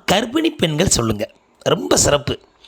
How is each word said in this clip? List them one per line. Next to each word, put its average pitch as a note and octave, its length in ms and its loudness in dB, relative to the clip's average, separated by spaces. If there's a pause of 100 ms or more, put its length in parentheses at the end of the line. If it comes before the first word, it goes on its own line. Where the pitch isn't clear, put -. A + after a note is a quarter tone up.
கர்ப்பிணி B3+ 440 0
பெண்கள் E3 480 0
சொல்லுங்க, G#2+ 280 -2 (400)
ரொம்ப C#4+ 300 0
சிறப்பு. C3+ 400 0 (320)